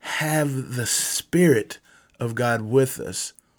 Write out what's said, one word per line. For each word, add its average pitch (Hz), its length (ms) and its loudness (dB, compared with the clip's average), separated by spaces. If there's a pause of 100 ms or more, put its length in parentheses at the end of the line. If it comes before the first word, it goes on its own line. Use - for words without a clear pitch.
have 147 720 -4
the 120 120 -4
Spirit - 920 2 (400)
of 117 160 -4
God 117 280 0
with 127 360 2
us - 340 -8 (260)